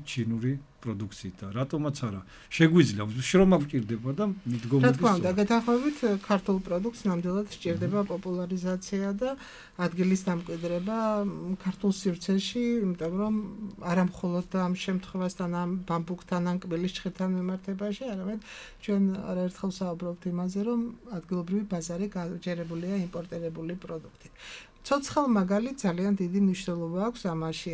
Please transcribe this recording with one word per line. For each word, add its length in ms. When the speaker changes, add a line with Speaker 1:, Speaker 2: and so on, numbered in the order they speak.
Speaker 1:
ჩინური 520
პროდუქციით 580
და 140
რატომაც 480
არა, 220
შეგვიძლია, 580
შრომა 400
გვჭირდება 520
და 140
მიდგომები 500
Speaker 2:
რა 40
თქმა 200
უნდა, 80
Speaker 1:
სწორად. 160
Speaker 2:
გეთანხმებით, 640
ქართულ 380
პროდუქტს 460
ნამდვილად 440
სჭირდება 520
Speaker 1:
მმ. 80
Speaker 2:
პოპულარიზაცია 1000
და 200
ადგილის 480
დამკვიდრება, 720
მ, 420
ქართულ 320
სივრცეში, 720
იმიტომ 340
რომ 220
არა 240
მხოლოდ 500
ამ 180
შემთხვევასთან, 800
ამ 180
ბამბუქთან, 600
ან 140
კბილის 380
ჩხირთან 360
მიმართებაში, 800
არამედ 320
ჩვენ 260
არაერთხელ 520
საუბრობთ 540
იმაზე, 380
რომ 180
ადგილობრივი 580
ბაზარი 420
გაჯერებულია 880
იმპორტირებული 800
პროდუქტით. 560
ცოცხალ 500
მაგალითს 560
ძალიან 320
დიდი 240
მნიშვნელობა 640
აქვს 220
ამაში, 480